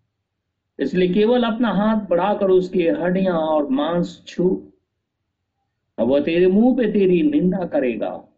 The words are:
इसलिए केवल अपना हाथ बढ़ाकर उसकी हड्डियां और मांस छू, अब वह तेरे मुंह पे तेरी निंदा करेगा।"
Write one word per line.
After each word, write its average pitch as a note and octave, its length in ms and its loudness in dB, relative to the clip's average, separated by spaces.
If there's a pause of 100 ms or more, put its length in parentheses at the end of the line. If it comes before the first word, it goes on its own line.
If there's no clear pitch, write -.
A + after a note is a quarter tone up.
(800)
इसलिए F3+ 340 0
केवल A3+ 300 2
अपना A3+ 260 -2
हाथ G#3 400 0
बढ़ाकर F#3+ 400 0
उसकी F3+ 380 2
हड्डियां F3+ 480 0
और D#3 340 -2
मांस D#3 580 -4
छू, - 440 -4 (1300)
अब A2+ 80 -2
वह C#3+ 140 2
तेरे E3+ 260 0
मुंह A3 300 4
पे A3+ 140 0
तेरी F3+ 300 2
निंदा F3 440 0
करेगा।" A2 600 -4 (120)